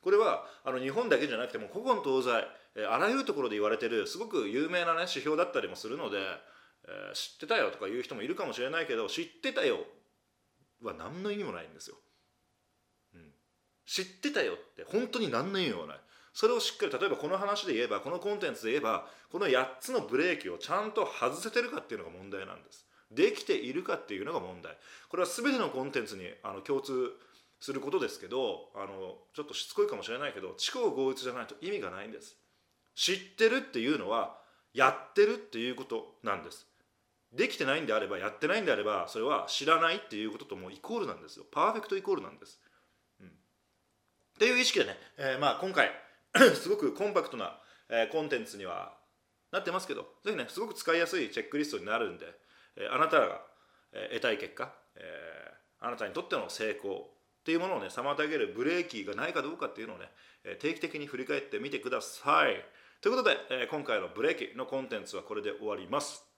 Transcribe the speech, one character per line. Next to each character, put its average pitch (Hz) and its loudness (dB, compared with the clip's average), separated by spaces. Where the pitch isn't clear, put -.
こ 185 4
れ 202 8
は、 214 4
あ - -2
の、 127 0
日 131 -2
本 226 0
だ 143 8
け 143 2
じ 127 0
ゃ 107 -2
な 120 -2
く - -8
て 117 -6
も、 107 -8
古 202 -8
今 247 2
東 131 4
西、 117 2
え 107 -4
ー、 104 0
あ 117 2
ら 185 4
ゆ 262 2
る 269 0
と - -2
こ 143 0
ろ 120 0
で 107 -2
言 104 2
わ 107 4
れ 110 2
て 113 0
る、 107 2
す - -8
ご 220 -6
く 147 0
有 143 0
名 175 0
な 165 2
ね、 165 2
指 180 -2
標 147 0
だ 170 4
っ 180 0
た 139 2
り 98 -2
も 90 -6
す - -10
る 123 -4
の 143 -4
で、 101 0
え 98 -12
ー、 - -12
「知 - -8
っ - -20
て - -10
た 226 4
よ」 113 4
と - -10
か 101 -4
言 113 -2
う - -4
人 127 -6
も 104 -6
い 117 -4
る 180 -2
か 196 -2
も 120 -4
し 123 -4
れ 127 0
な 165 -2
い 147 -2
け 131 0
ど、 110 0
「知 170 -4
っ - -4
て 262 -2
た - 2
よ」 101 2
は 107 -6
何 113 -10
の 208 -2
意 202 -4
味 202 -4
も 127 -4
な 87 -8
い 80 -14
ん 80 -20
で 73 -20
す - -16
よ。 - -20
う 90 -20
ん。 78 -20
「知 - -2
っ - -4
て - -4
た 190 2
よ」 95 2
っ - -14
て - -14
本 233 0
当 247 -2
に 196 2
何 135 0
の 196 0
意 180 4
味 120 2
も 85 -4
な 73 -12
い。 - -18
そ - 4
れ 240 6
を 233 2
し - -2
っ - -20
か 208 0
り、 151 0
例 196 0
え - 4
ば 139 2
こ 151 -4
の 185 0
話 202 0
で 165 0
言 117 4
え - -2
ば、 101 0
こ 135 -6
の 175 -2
コ 208 -2
ン 202 -4
テ 175 -2
ン 117 -4
ツ 110 -10
で 113 2
言 143 2
え - -2
ば、 107 0
こ 175 -4
の 190 2
八 127 4
つ 247 -6
の 247 2
ブ - 0
レ 170 4
ー 147 -2
キ - -8
を 85 -8
ち - -10
ゃ 180 2
ん 214 -6
と 214 2
外 127 -2
せ 220 -6
て 240 2
る 233 -2
か - -6
っ - -12
て 117 -8
い - -6
う 98 -8
の 85 -10
が 82 -12
問 95 -14
題 95 -8
な 92 -12
ん - -20
で - -20
す。 - -20
で 180 6
き - -8
て 185 2
い 127 -2
る 180 -2
か - -2
っ - -10
て - -8
い 95 -4
う 104 -4
の 170 -6
が 170 -2
問 90 -10
題。 82 -14
こ 170 -4
れ 180 4
は 175 0
全 247 0
て 254 2
の 196 0
コ 131 -4
ン 139 -6
テ 135 0
ン 107 -4
ツ 104 -10
に、 92 -10
あ 98 -6
の、 98 -10
共 135 0
通 127 -2
す 139 -8
る 135 -4
こ 143 -4
と 185 2
で 123 0
す - -10
け 92 -14
ど、 113 -2
あ 98 -8
の、 95 -10
ち - -12
ょ 147 -6
っ - -6
と - -12
し - -6
つ - -12
こ 202 4
い 208 4
か - -4
も 98 -8
し 110 -8
れ 123 -4
な 143 -4
い 120 -10
け 104 -8
ど、 92 -8
知 - -2
行 233 2
合 135 2
一 127 -6
じ 127 -4
ゃ 123 -6
な 123 -6
い 104 -10
と - -14
意 175 -6
味 190 -4
が 95 -4
な 92 -10
い 107 -12
ん 110 -14
で - -14
す。 - -20
知 - 2
っ 190 -2
て 220 8
る 254 4
っ 262 2
て - -4
い 117 2
う 147 2
の 98 -2
は、 110 0
や 131 8
っ - -20
て 202 8
る 226 2
っ 240 -2
て - -10
い 120 0
う 123 -4
こ 127 -10
と 113 -8
な 101 0
ん 87 -10
で 87 -14
す。 - -20
で 208 4
き - -4
て 156 0
な 139 4
い 170 0
ん 151 -4
で 113 2
あ 110 6
れ 98 -2
ば、 98 -4
や 95 -2
っ - -10
て 151 0
な 190 4
い 220 0
ん 190 -2
で 147 4
あ 113 6
れ 101 0
ば、 98 2
そ 107 -6
れ 113 0
は 135 2
知 - -2
ら 160 6
な 165 4
い 190 0
っ - -6
て 110 -10
い 107 -2
う 107 -4
こ 113 -10
と - -14
と - -8
も 92 -10
イ - -16
コ - -8
ー 240 -2
ル 165 -4
な 101 -6
ん - -12
で 76 -18
す - -18
よ。 - -18
パ 170 2
ー 226 -2
フ 220 -4
ェ - -8
ク - -12
ト 196 0
イ 196 -4
コ 196 0
ー - 4
ル 147 -4
な - -12
ん - -18
で - -20
す。 - -20
う 98 -20
ん。 90 -18
っ 82 -20
て 214 10
い 247 6
う 247 6
意 247 4
識 208 4
で 127 6
ね、 98 -6
え 135 0
ー、 - -4
ま 139 4
あ、 - -8
今 190 -2
回、 113 6
<clears throat> 214 12
す 170 -4
ご 202 4
く 139 2
コ 202 0
ン 202 -2
パ 170 4
ク - -6
ト 127 -8
な、 92 -4
え 113 4
ー、 - -8
コ 156 2
ン 151 -4
テ 139 0
ン 113 -4
ツ 104 -14
に 98 -10
は 90 -6
な 185 0
っ 190 -6
て 175 -2
ま 185 0
す 185 -8
け - -4
ど、 - -8
ぜ 208 -2
ひ 208 -2
ね、 123 -2
す - -8
ご 220 -2
く 214 -10
使 - 2
い 170 4
や 165 4
す 185 0
い 113 0
チ - -4
ェ 107 -4
ッ - -16
ク 147 -2
リ 147 2
ス 147 -6
ト 113 -4
に 90 -6
な 110 2
る 107 0
ん 85 -10
で、 80 -14
え 101 -6
ー、 - -2
あ 127 2
な 160 6
た 160 8
が、 101 2
え 104 -8
ー、 - -6
得 113 -2
た 117 4
い 101 2
結 98 -8
果、 - -8
え 82 -14
ー、 - -8
あ 120 -2
な 117 -6
た 107 -2
に 95 -8
と - -2
っ - -8
て - 0
の 90 -2
成 110 -2
功 - -6
っ - -20
て 160 0
い 165 4
う 170 4
も 185 0
の 190 0
を - -2
ね、 190 -4
妨 143 -2
げ 156 0
る 104 0
ブ 117 0
レ 170 4
ー 170 -2
キ 101 -8
が 98 -4
な 135 -2
い 175 -4
か 156 0
ど 143 -4
う 170 -10
か 139 -4
っ - -6
て 110 -12
い 113 -8
う - -10
の 110 -10
を - -16
ね、 90 -14
え 95 -8
ー、 - -12
定 160 0
期 165 -8
的 160 -4
に 147 -8
振 127 -8
り - -4
返 147 0
っ - -4
て 107 -6
み 135 -6
て - -2
く 127 -4
だ 123 0
さ 147 4
い。 92 -2
と 202 4
い 233 4
う - 2
こ 254 4
と 208 8
で、 - 6
え 127 0
ー、 117 -2
今 151 -2
回 113 2
の 90 -4
ブ 110 -4
レ 156 6
ー - -4
キ 113 -14
の 131 -4
コ 135 -4
ン 127 -6
テ 110 -4
ン 90 -10
ツ - -10
は 90 -6
こ 107 -8
れ 104 -4
で 101 -2
終 107 -6
わ 101 -2
り 92 -10
ま 117 0
す。 - -10